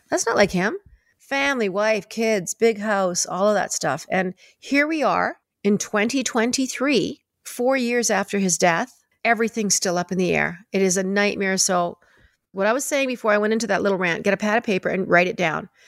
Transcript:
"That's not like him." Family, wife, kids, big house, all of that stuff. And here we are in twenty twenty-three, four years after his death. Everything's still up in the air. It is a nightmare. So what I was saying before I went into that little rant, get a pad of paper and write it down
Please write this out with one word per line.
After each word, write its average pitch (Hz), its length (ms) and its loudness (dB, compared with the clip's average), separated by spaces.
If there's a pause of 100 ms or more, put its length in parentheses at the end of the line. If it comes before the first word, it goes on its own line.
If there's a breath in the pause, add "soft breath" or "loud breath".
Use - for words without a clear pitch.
(100)
"That's 339 160 -2
not - 100 0
like 202 140 4
him." 196 260 0 (420)
Family, 277 500 -2
wife, 208 400 0
kids, 220 460 -2
big 226 240 2
house, 196 460 0
all 185 240 0
of 208 60 2
that - 180 -2
stuff. - 380 -4
And 185 240 -2 (240 soft breath)
here 285 280 0
we 311 160 -2
are 185 360 0 (240)
in 202 160 2
twenty 220 440 -2
twenty-three, 254 960 0 (240)
four 254 320 0
years 240 340 0
after 202 280 -2
his 190 180 0
death. 180 460 0 (220)
Everything's 220 500 0
still 175 240 0
up 175 140 -4
in 180 60 -2
the 175 160 2
air. 156 380 -2
It 190 80 0
is 190 160 2
a 196 60 0
nightmare. 196 560 0
So 180 400 0 (540 soft breath)
what 196 140 -2
I 220 60 2
was 277 140 -2
saying 269 220 0
before 226 240 0
I 208 60 4
went 214 140 2
into 226 140 0
that 190 160 0
little 196 160 2
rant, 170 260 0
get 202 80 2
a 196 60 0
pad 214 180 0
of 240 80 0
paper 185 240 0
and 180 180 -2
write 175 200 4
it - 100 -6
down 160 320 -2 (200 loud breath)